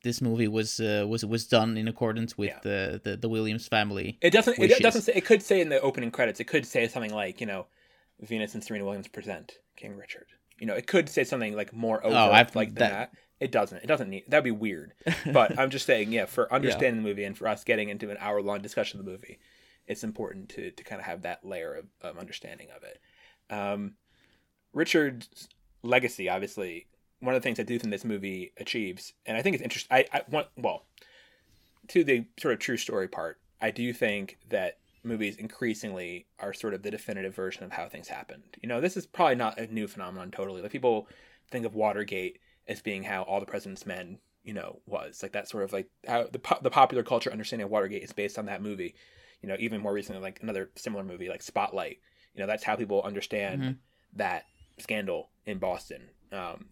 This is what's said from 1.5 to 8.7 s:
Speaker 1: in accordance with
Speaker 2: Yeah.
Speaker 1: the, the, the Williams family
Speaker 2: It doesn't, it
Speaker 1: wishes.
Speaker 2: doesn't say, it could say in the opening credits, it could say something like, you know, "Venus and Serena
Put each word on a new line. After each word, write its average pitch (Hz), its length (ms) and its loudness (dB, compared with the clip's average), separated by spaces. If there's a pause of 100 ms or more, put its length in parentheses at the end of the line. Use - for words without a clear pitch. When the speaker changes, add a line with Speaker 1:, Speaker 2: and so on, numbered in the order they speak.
Speaker 1:
in 110 100 -2
accordance 113 500 -2
with 101 120 0
Speaker 2:
Yeah. - 160 -6
Speaker 1:
the, 98 400 0
the, 98 140 -2
the 117 100 -2
Williams 110 400 0
family 104 520 0
Speaker 2:
It 175 100 8
doesn't, 226 240 6
it - 40 -2
Speaker 1:
wishes. 233 220 10
Speaker 2:
doesn't 226 220 8
say, - 120 2
it 180 100 4
could 208 200 8
say 196 160 6
in 165 80 4
the 139 120 6
opening 131 300 0
credits, 117 300 0
it 113 80 -4
could 139 180 2
say 117 220 2
something 113 260 -4
like, 98 260 -4
you 120 60 -4
know, 95 220 -6 (500)
"Venus 107 360 -4
and 107 100 -8
Serena 104 200 -6